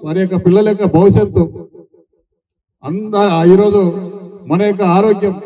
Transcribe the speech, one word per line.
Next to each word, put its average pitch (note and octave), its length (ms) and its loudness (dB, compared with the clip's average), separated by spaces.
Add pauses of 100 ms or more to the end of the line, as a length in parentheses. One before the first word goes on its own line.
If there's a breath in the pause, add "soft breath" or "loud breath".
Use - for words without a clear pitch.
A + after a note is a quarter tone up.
వారి D#3+ 160 -6
యొక్క F#3 260 -2
పిల్లల G3 240 2
యొక్క G#3 160 -2 (120)
భవిష్యత్తు G3 460 2 (1400)
అంద-, G3+ 460 -2 (240)
ఈరోజు G3+ 280 4 (680)
మన E3 140 -2
యొక్క G#3 220 -2 (140)
ఆరోగ్యం G3+ 380 0 (100)